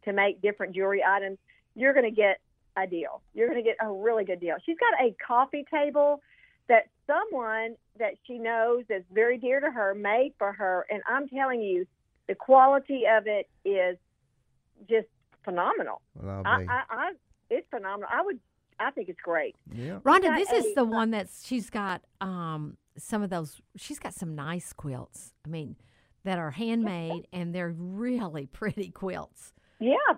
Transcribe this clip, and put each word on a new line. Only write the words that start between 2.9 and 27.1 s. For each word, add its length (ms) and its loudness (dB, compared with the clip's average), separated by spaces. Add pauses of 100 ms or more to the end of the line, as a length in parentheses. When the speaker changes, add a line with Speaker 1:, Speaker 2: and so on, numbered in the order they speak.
Speaker 1:
You're 140 2
gonna 140 -2
get 180 0
a 100 -2
really 340 0
good 160 -6
deal. 240 -4
She's 140 -4
got 240 2
a 120 2 (120)
coffee 460 2
table 480 2 (480)
that 160 8 (220)
someone 680 -2 (220)
that 140 -2 (140)
she 120 -10
knows 520 2
that's 200 -2
very 280 4
dear 220 2
to 100 0
her 240 0
made 420 0
for 160 -2
her, 380 -2
and 180 -4
I'm 200 0
telling 340 -2
you, 240 -2 (420)
the 60 -2
quality 760 6
of 160 4
it 220 -2 (160)
is 320 0 (920)
just 180 2 (380)
phenomenal. 580 -2 (120)
Speaker 2:
Well, 300 -8
I'll 20 -2
Speaker 1:
I, 160 2
Speaker 2:
be 60 -8
Speaker 1:
I, 220 -2
I, 220 -4 (380)
it's 200 -4
phenomenal. 420 -8
I 100 0
would, 160 -4 (400)
I 120 -2
think 180 -8
it's 120 -14
great. 360 -2 (160)
Speaker 2:
Yeah. 320 -8
Speaker 3:
Rhonda, 120 6
Speaker 1:
She's 120 6
got 80 2
Speaker 3:
this 160 0 (140)
is 60 0
Speaker 1:
a 20 -4
Speaker 3:
the 100 4
one 260 0
that's, 360 -8
she's 240 -4
got, 320 -6 (180)
um, 560 -6 (220)
some 240 -4
of 80 -4
those, 300 -6 (160)
she's 220 -14
got 140 -8
some 220 -8
nice 400 -8
quilts, 580 -12 (140)
I 20 -14
mean, 280 -10 (480)
that 140 -2
are 120 -6
handmade, 800 -4